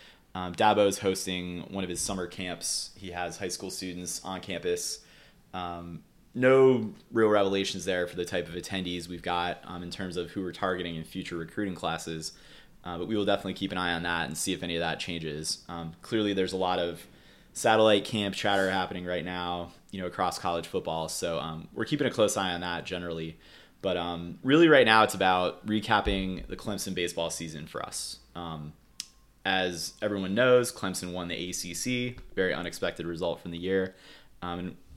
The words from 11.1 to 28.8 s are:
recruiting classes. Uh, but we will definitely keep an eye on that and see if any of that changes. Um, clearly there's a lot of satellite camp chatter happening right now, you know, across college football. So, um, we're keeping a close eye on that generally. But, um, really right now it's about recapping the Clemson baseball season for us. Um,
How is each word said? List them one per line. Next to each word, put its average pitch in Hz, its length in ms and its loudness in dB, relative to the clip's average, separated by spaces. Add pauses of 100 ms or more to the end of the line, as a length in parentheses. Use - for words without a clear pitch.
recruiting 90 380 -4
classes. 82 580 -6 (520)
Uh, 87 140 -6
but 87 100 -4
we 110 80 0
will 101 80 0
definitely 98 300 0
keep 98 180 -4
an 92 60 -2
eye 87 160 0
on 85 80 -2
that 85 260 -2
and 78 80 -8
see - 160 -2
if 87 100 -4
any 85 140 -4
of 82 40 0
that 80 200 -2
changes. 78 680 -6
Um, 85 340 -10
clearly 104 320 0
there's 92 180 0
a 95 60 -2
lot 90 200 2
of 85 220 -2 (520)
satellite 110 520 6
camp 101 300 -2
chatter 98 360 2
happening 90 360 -2
right 87 180 -2
now, 87 480 -4 (180)
you 98 80 -8
know, 90 80 -4
across 90 320 -2
college 85 280 -2
football. 80 420 -2
So, 82 320 -2
um, 80 320 -8
we're 113 140 -4
keeping 147 200 0
a 113 40 2
close 107 260 4
eye 95 160 0
on 87 80 -2
that 85 240 -4
generally. 85 540 -6 (420)
But, 85 160 0
um, 85 460 -4
really 156 260 8
right 135 180 10
now 110 180 10
it's - 100 2
about 92 520 2
recapping 101 840 0
the 92 80 -8
Clemson 98 380 -6
baseball 87 360 -2
season 78 360 -8
for - 160 -10
us. - 360 -10 (160)
Um, 80 400 -8 (720)